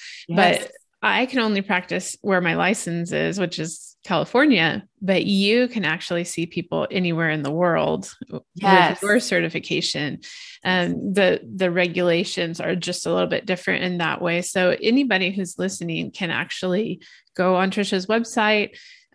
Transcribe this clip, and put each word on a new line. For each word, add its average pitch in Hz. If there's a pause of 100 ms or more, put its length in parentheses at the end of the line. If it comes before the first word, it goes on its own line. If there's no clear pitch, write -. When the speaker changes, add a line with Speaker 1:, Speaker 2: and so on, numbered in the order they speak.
(260)
Speaker 1:
Yes. 180
Speaker 2:
but - (280)
I 214
can 254
only 214
practice 185
where 190
my 170
license 170
is, 165
which 180
is - (140)
California, 196 (160)
but 190
you 202
can 233
actually 170
see 165
people 165
anywhere 165
in 151
the 139
world 160 (160)
w-, - (120)
Speaker 1:
Yes. 185
Speaker 2:
with 196
your 226
certification. 165 (420)
Um, 180
the, 185
the 190
regulations 175
are 165
just 175
a 165
little 180
bit -
different 185
in 180
that 160
way. 175
So 185
anybody 226
who's 190
listening 175
can 170
actually 180 (320)
go 185
on 190
Tricia's 190
website, 214 (380)